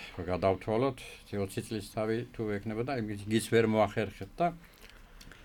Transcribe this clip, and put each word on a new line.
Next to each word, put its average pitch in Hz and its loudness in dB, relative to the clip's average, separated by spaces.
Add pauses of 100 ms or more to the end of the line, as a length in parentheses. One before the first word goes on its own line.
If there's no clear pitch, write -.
(160)
გადავთვალოთ, 98 2 (340)
ოცი 101 -2
წლის 107 -6
თავი 110 0 (120)
თუ - -8 (120)
ექნება 107 -2
და 135 -4
იმის, 104 -4
ის 110 2
ვერ 113 6
მოახერხეთ 104 2
და 170 2 (960)